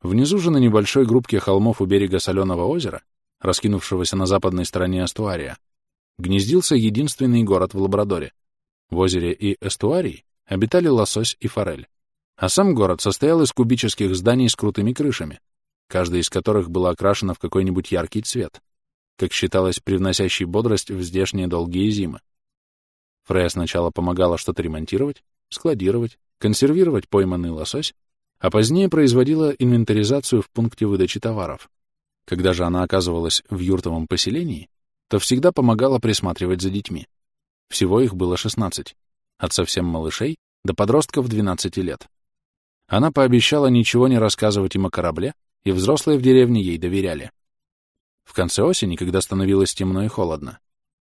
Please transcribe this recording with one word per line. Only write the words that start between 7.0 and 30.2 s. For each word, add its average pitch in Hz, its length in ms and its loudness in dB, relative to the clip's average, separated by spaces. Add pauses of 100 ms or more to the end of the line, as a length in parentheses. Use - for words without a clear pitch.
город 95 320 0
в 95 40 -4
Лабрадоре. 95 540 -2 (560)
В 85 100 -4
озере 90 340 2
и 98 280 -2
эстуарии 123 640 -2 (220)
обитали 117 420 2
лосось 110 500 2
и 113 100 -6
форель. 90 380 -6 (500)
А 92 120 -2
сам 190 260 4
город 92 280 2
состоял 151 400 2
из 127 100 2
кубических 113 640 0
зданий 120 320 2
с - 80 0
крутыми 104 380 -2
крышами, 117 460 -4 (480)
каждая 87 340 0
из - 80 -4
которых 95 400 0
была 90 180 0
окрашена 92 460 0
в - 40 -12
какой-нибудь 92 540 -2
яркий 90 300 -4
цвет, - 400 -8 (560)
как 92 160 -4
считалось, 92 460 0
привносящий 95 680 -2
бодрость 104 440 0
в 92 120 -6
здешние 92 460 -2
долгие 87 420 -2
зимы. 95 300 -4 (1040)
Фрея 90 260 0
сначала 85 400 -2
помогала 87 480 0
что-то - 240 -6
ремонтировать, 85 600 -6 (280)
складировать, 113 680 -2 (200)
консервировать 139 720 2
пойманный 90 400 0
лосось, 82 440 -6 (440)
а - 120 -2
позднее 151 380 2
производила 147 640 4
инвентаризацию 117 880 2